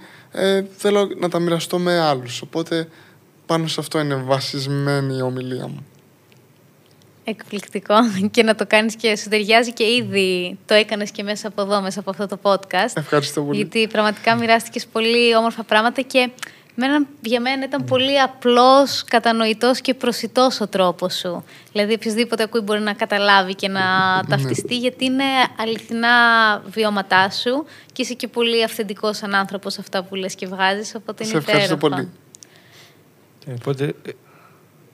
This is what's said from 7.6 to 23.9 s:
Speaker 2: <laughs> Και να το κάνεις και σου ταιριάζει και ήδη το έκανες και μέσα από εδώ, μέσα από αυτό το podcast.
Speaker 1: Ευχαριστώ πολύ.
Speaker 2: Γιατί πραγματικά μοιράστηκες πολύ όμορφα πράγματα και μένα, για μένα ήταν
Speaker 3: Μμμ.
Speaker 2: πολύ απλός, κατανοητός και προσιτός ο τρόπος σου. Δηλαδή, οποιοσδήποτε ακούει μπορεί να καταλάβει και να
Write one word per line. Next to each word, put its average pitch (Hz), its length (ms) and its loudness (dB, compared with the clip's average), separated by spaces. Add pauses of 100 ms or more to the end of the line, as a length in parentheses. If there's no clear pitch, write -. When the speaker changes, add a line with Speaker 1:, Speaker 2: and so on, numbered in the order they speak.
Speaker 2:
<laughs> 202 140 0
Και 226 120 2
να 220 120 4
το 214 140 -2
κάνεις 214 280 2
και 214 200 0
σου 208 120 -8
ταιριάζει 214 440 2
και 240 120 0
ήδη 190 800 0
το 214 80 2
έκανες 208 360 2
και - 120 -10
μέσα 208 260 -6
από 202 140 -4
εδώ, 202 180 0
μέσα 190 200 -6
από 196 100 -8
αυτό 202 160 -6
το 190 160 -8
podcast. 190 540 0
Speaker 1:
Ευχαριστώ 147 460 0
πολύ. 143 140 -2
Speaker 2:
Γιατί 220 300 0
πραγματικά 214 500 0
μοιράστηκες 226 500 0
πολύ 233 500 2
όμορφα 226 260 0
πράγματα 220 400 0
και 254 280 0 (440)
μένα, 285 320 0 (140)
για 233 200 0
μένα 262 240 -4
ήταν 269 160 -4
Speaker 3:
Μμμ. 254 80 -6
Speaker 2:
πολύ 262 320 2
απλός, 254 840 4
κατανοητός 226 760 2
και 254 140 -2
προσιτός 247 680 0
ο 208 60 -4
τρόπος 180 480 0
σου. 175 300 -8 (280)
Δηλαδή, 208 200 0
οποιοσδήποτε 220 500 -2
ακούει 220 180 -2
μπορεί 208 200 -2
να 214 120 -2
καταλάβει 202 640 2
και 196 140 -4
να 190 120 -4 (360)